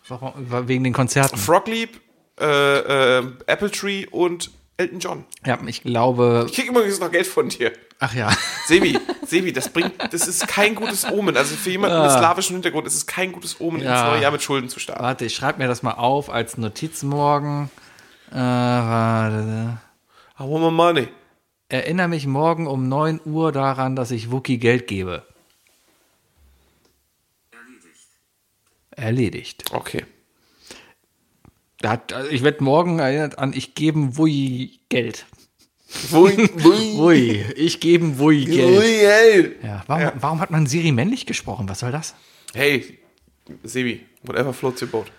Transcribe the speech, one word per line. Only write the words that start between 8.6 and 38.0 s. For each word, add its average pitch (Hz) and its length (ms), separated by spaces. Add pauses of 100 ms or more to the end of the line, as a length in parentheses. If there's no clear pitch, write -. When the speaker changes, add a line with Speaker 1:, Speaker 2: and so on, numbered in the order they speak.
Speaker 2:
Sebi, 175 320 (280)
Sebi, 180 280
das 131 160
bringt, 175 220 (200)
das 170 160
ist - 180
kein 208 280
gutes 214 360
Omen. 185 260
Also 143 200
für 185 140
jemanden 185 320
mit 143 80
Speaker 1:
Ah. 135 80
Speaker 2:
slawischem 175 380
Hintergrund 165 300
ist - 80
es 147 120
kein 185 260
gutes - 280
Omen, 165 220
Speaker 1:
Ja. 131 100 (100)
Speaker 2:
ins 120 100
neue 117 100
Jahr 139 100
mit 147 100
Schulden 135 260
zu - 100
starten. - 240
Speaker 1:
Warte, 127 220
ich 110 100
schreib 139 240
mir 131 80
das 123 160
mal 120 120
auf 135 360
als 117 280
Notiz 120 440
morgen. 143 680 (600)
Äh, - 60
warte. 113 1400 (600)
Speaker 2:
I - 40
want 151 220
my 165 60
money. 165 380 (600)
Speaker 1:
Erinnere 170 400
mich 156 180
morgen 156 400
um 131 220
neun 156 360
Uhr 160 280
daran, 135 440
dass 123 140
ich 113 200
Wookie 131 280
Geld 120 280
gebe. 92 380 (2250)
Erledigt. - 460 (920)
Erledigt. 117 840
Speaker 2:
Okay. - 320 (1800)
Speaker 1:
Da 107 100
hat, 120 220
also 135 180
ich 135 120
werd 147 180
morgen 165 380
erinnert 143 400
an, 135 140
ich 123 220
gebe 151 420
Wui 139 720
Geld. - 380 (840)
Speaker 2:
Wui, 190 440
Wui. 208 420
Speaker 1:
<laughs> - 0
Wui. 131 480 (120)
Ich 165 240
gebe 165 380